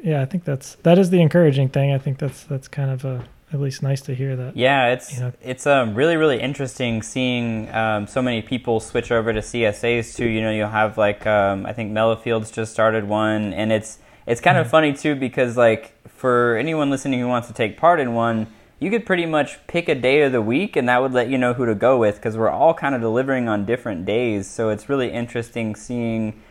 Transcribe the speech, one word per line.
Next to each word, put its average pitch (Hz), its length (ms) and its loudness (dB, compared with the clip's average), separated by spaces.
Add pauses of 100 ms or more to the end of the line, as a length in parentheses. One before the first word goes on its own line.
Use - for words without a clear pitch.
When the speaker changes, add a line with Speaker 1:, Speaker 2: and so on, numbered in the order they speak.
Speaker 1:
yeah, 156 180 0
I 131 60 0
think 175 180 -6
that's, 139 380 -6
that 170 160 6
is 190 100 4
the 180 140 4
encouraging 143 480 4
thing. 139 220 0
I 139 60 0
think 135 200 -4
that's, - 260 -8
that's 135 240 -8
kind 135 220 -4
of, 131 160 -6
uh, 127 140 -6 (320)
at 143 80 -4
least 135 240 -4
nice 135 160 -2
to 135 140 -8
hear 131 200 -4
that, 127 220 -8
Speaker 2:
Yeah, 127 320 4
it's, 127 260 -2
Speaker 1:
you 123 60 -8
know. 123 200 -4
Speaker 2:
it's, 127 240 -8
um, 131 300 4
really, 160 220 4
really 156 240 2
interesting 123 640 -4
seeing, 120 680 -2
um, 107 360 -2
so 135 120 -4
many 120 220 -2
people 117 380 -2
switch 117 320 -4
over 113 200 2
to 107 100 -2
C 117 220 -2
S 104 200 0
As 117 300 0
too. 120 120 -2
You 110 140 0
know, 110 100 0
you'll 107 200 -2
have, 107 280 0
like, 104 260 0
um, 98 400 2
I 101 80 -8
think 110 200 -8
Mellowfields 110 600 0
just 110 200 -6
started 110 340 2
one, 107 460 0
and 107 180 -2
it's, 107 280 -2 (280)
it's 120 140 -2
kind 180 180 4
of 160 80 2
Speaker 1:
Mm. 117 40 -10
Speaker 2:
funny 156 220 4
too 147 220 -2
because, 127 420 -2
like, 113 360 4 (160)
for 120 480 2
anyone 147 340 0
listening 131 300 -2
who 123 80 -2
wants 120 180 -2
to - 80 -16
take 107 220 -2
part 165 240 4
in 120 140 -2
one, 113 340 0 (320)
you 190 100 -2
could 233 160 -2
pretty 175 200 0
much 151 420 -2
pick 170 200 -2
a 156 60 0
day 131 280 4
of 135 100 4
the 120 100 0
week 135 320 -2
and 127 140 0
that 123 120 4
would 135 120 0
let 123 160 2
you 135 100 -2
know 123 140 0
who 123 120 -2
to 110 120 0
go 127 200 4
with, 107 240 0
'cause 113 160 -4
we're 110 140 2
all 127 240 4
kind 139 220 -2
of 120 40 -4
delivering 123 480 -2
on 104 160 -2
different 107 400 -4
days. 107 440 -2
So 113 220 -2
it's 104 180 -6
really 135 240 -2
interesting 117 640 -6
seeing 113 560 -4 (180)